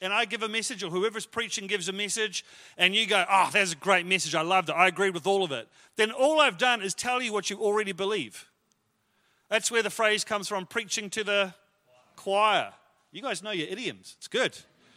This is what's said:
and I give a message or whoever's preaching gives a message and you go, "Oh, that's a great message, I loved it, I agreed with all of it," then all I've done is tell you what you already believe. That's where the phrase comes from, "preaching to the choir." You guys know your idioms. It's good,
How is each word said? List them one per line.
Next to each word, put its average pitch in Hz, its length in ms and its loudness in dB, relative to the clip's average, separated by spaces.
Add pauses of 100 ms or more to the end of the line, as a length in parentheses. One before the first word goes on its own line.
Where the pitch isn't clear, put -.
and 190 120 -2
I 233 120 2
give 208 180 -6
a 220 40 -4
message 214 360 -4
or 175 80 -6
whoever's 208 340 -2
preaching 220 400 -6
gives 190 240 -4
a 190 40 -6
message 208 520 -4 (320)
and 180 160 4
you 220 140 2
go, 185 200 4
"Oh, 196 240 4
that's 190 200 2
a 160 40 -6
great 175 300 2
message, 175 300 0
I 160 60 2
loved 175 280 2
it, 156 40 0
I 175 140 6
agreed 185 280 0
with 160 100 -6
all 196 180 2
of 160 80 -4
it," 117 160 -8 (280)
then 220 160 2
all 302 280 4
I've 240 200 4
done 240 240 2
is 196 100 -2
tell 247 280 -2
you 233 120 -4
what 196 160 -2
you 202 100 -6
already 208 340 0
believe. 185 520 -6 (1040)
That's 214 220 0
where 233 100 2
the 208 80 0
phrase 214 340 2
comes 202 240 -4
from, 190 200 -4
"preaching 214 440 -6
to 214 120 -4
the 202 320 0 (600)
choir." 196 600 2 (360)
You 196 120 -12
guys 208 180 -4
know 214 100 -8
your 170 160 -4
idioms. 180 520 -8
It's - 80 -18
good, 226 280 -2 (420)